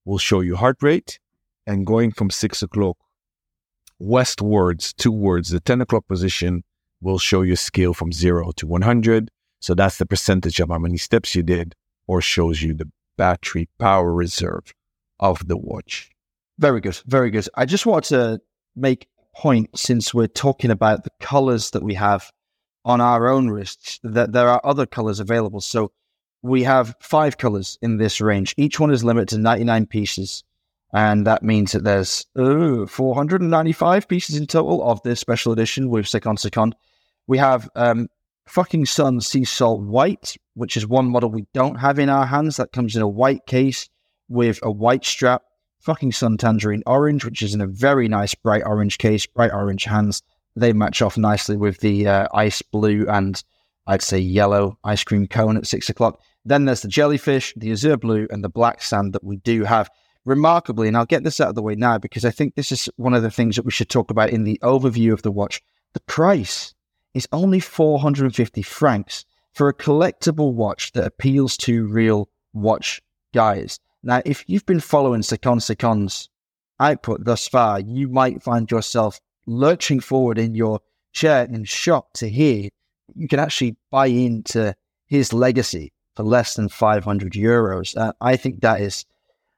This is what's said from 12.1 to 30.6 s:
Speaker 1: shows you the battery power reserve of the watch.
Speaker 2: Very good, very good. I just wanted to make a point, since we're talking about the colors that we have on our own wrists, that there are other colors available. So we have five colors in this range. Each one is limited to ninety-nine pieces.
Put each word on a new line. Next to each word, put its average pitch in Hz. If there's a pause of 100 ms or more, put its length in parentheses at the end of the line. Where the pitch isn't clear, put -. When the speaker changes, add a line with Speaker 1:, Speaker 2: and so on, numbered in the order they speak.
Speaker 1:
shows 82
you 80
the 78 (280)
battery 87
power 95
reserve 85 (480)
of 90
the 87
watch. - (480)
Speaker 2:
Very 135
good, 95
very 123
good. 104
I 127
just 175
wanted 185
to 117 (340)
make 131 (100)
a -
point, 117
since -
we're 117
talking 135
about 107
the - (100)
colors 131
that -
we 104
have 101 (540)
on 120
our 120
own 131
wrists, -
that 113
there 123
are 123
other 139
colors 110
available. 101
So 110 (480)
we 127
have 127
five 151
colors 104
in 113
this 107
range. 101
Each 147
one 151
is 120
limited 117
to 110
ninety-nine 113
pieces. - (520)